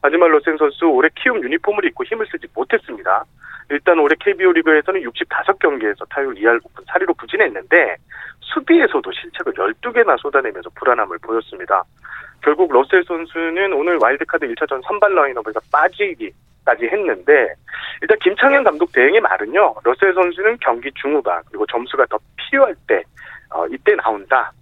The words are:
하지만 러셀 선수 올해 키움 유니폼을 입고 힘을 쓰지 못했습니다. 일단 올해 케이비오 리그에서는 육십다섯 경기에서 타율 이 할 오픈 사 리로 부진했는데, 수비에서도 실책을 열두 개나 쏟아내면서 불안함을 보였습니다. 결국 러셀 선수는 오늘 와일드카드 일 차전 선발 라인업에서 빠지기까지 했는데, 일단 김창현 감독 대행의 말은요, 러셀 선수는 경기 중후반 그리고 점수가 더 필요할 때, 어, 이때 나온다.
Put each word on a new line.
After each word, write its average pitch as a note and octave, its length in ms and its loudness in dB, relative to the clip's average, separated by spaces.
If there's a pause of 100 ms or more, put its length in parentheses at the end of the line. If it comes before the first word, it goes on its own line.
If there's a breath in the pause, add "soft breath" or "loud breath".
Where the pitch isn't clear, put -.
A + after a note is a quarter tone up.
하지만 E3 300 4
러셀 D#3 260 2
선수 D3+ 300 0
올해 C#3+ 200 4 (140)
키움 A3+ 220 0
유니폼을 F3+ 420 -2
입고 - 200 -4
힘을 A3 260 -4
쓰지 - 240 -12
못했습니다. G#2 680 -2 (440 loud breath)
일단 E3 300 2
올해 D3+ 200 4
케이비오 F#3+ 320 2
리그에서는 E3 500 2
육십다섯 D3+ 580 -4
경기에서 A2 500 -2
타율 C3+ 280 -6
이 G2+ 80 -8
할 A#2 160 4
오픈 - 300 -20
사 - 80 0
리로 F#4 140 -2
부진했는데, D#3 840 0 (460 loud breath)
수비에서도 - 680 2
실책을 - 480 -8
열두 A2 360 -4
개나 G#3+ 260 2
쏟아내면서 A2 560 -4
불안함을 G#2+ 440 -2
보였습니다. G2 640 -4 (580 loud breath)
결국 D3+ 320 2
러셀 D#3 340 4
선수는 E3+ 640 -4
오늘 E3 300 0
와일드카드 D3 420 0
일 A#2 160 -6
차전 C#3 260 -4
선발 G3+ 300 0
라인업에서 A#2+ 460 -2 (100)
빠지기까지 C#3+ 1120 -2
했는데, C#3 680 2 (480 loud breath)
일단 G#3+ 180 2
김창현 B3+ 460 2
감독 E3+ 260 0
대행의 D3+ 300 4
말은요, A#2+ 540 0 (100)
러셀 F3 300 2
선수는 F#3 440 0
경기 B2 360 -4
중후반 B2+ 520 -2
그리고 G#2 200 -4
점수가 B2 420 -2
더 A2 100 -4 (160)
필요할 C4+ 400 0 (120)
때, F#2+ 160 0 (480 loud breath)
어, E2+ 160 -4
이때 D#3+ 280 0
나온다. C3 560 -2 (100)